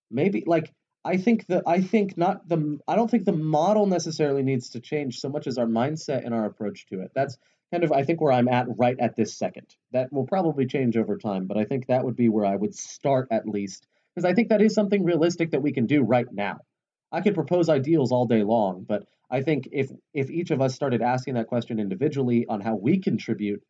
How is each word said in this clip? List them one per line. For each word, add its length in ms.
Maybe, 360
like, 260
I 120
think 300
that, 200
I 140
think 380
not 300
the, 380
I 100
don't 140
think 140
the 80
model 540
necessarily 560
needs 280
to 100
change 400
so 100
much 160
as 100
our 100
mindset 600
and 80
our 100
approach 420
to 140
it. 140
That's 240
kind 140
of, 80
I 100
think, 180
where 120
I'm 160
at 180
right 220
at 160
this 220
second. 400
That 200
will 140
probably 400
change 300
over 200
time, 300
but 100
I 80
think 220
that 180
would 120
be 120
where 160
I 120
would 180
start 560
at 160
least, 400
'cause 100
I 100
think 140
that 120
is 140
something 300
realistic 480
that 100
we 100
can 140
do 160
right 300
now. 260
I 80
could 140
propose 340
ideals 420
all 160
day 160
long, 420
but 220
I 120
think 300
if, 180
if 180
each 200
of 100
us 140
started 260
asking 340
that 120
question 320
individually 720
on 120
how 140
we 240
contribute 720